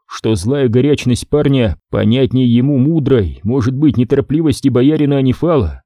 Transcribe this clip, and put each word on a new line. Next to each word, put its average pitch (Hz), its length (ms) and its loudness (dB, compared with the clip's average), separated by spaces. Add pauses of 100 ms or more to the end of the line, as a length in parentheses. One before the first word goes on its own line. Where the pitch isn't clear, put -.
что - 280 -4
злая 127 340 -2
горячность 123 600 0
парня 135 500 0 (100)
понятнее 120 640 0
ему 131 260 2
мудрой, 127 640 0
может 127 320 -2
быть, 143 200 2
неторопливости 139 760 0
боярина 139 480 2
Анифала. 131 680 -2